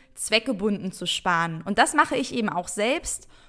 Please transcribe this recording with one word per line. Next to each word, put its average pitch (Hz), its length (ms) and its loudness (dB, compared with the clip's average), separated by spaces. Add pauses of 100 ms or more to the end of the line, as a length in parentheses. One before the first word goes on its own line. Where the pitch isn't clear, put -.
(140)
zweckgebunden 208 800 0
zu 180 160 -8
sparen. 165 580 0
Und 196 120 -4
das 277 160 6
mache 302 240 4
ich - 160 -2
eben 220 160 0
auch 180 180 -4
selbst - 600 -2 (200)